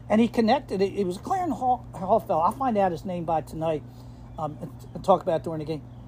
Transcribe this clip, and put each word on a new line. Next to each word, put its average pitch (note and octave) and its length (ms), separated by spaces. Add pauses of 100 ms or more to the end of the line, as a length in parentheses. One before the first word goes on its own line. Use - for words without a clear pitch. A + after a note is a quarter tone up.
And G#3+ 120
he A#3 80
connected A3+ 520
it. G3 140
It G3 120
was F3+ 120
Clarence F4 360
Hall, B3 300 (100)
Hallfeld. F#3 500
I'll D#3+ 80
find B3+ 260
out F#3+ 140
his D#3 120
name F3 200
by D#3+ 180
tonight, D#3+ 400 (560)
um, D3+ 220
and, E3 100 (240)
and D#3+ 100
talk F3+ 180
about D#3+ 180
it - 40
during D#3+ 160
the D#3 40
game. D3 180 (260)